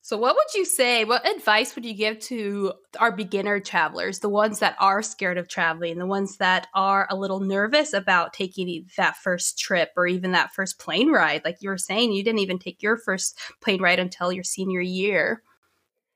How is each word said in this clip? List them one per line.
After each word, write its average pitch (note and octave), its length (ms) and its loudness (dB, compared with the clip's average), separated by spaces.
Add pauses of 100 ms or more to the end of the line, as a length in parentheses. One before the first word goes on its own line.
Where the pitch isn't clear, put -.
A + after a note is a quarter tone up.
So - 160 -6
what B3+ 180 4
would D#5 180 2
you F#4+ 120 2
say, B3 380 2
what A#3+ 240 2
advice B3+ 460 2
would A#3+ 100 -10
you A3+ 120 -8
give G#3+ 240 -2
to G3+ 540 -4 (260)
our A3+ 120 4
beginner G3 480 -2
travelers, F3+ 600 0
the G#3 100 -2
ones G#3 300 2
that F#3+ 200 2
are G3 220 4
scared F3+ 380 -4
of F3 80 -8
traveling, E3 500 -2
the F3+ 80 -4
ones G3 320 -2
that F#3 380 2
are G3 340 2
a G3 60 -2
little F#3+ 240 -4
nervous G#3 520 0
about F#3 400 2
taking F#3 380 -6
e-, F3 160 -8 (120)
that E3+ 200 0
first - 400 -2
trip E3+ 400 0
or F3+ 80 2
even F#3 280 0
that E3+ 200 2
first F#3+ 240 -6
plane G3+ 340 0
ride? D#3 320 2
Like F3 180 -6
you G3 80 -6
were F#3+ 100 -4
saying, A3 320 0
you G3 120 -2
didn't A3 180 0
even F#3 180 -2
take - 240 -12
your A3 140 2
first - 420 -6 (220)
plane F#3+ 200 0
ride F3+ 160 4
until F3+ 340 -2
your F#3 120 -8
senior F#3 380 -4
year. F#3 600 0 (760)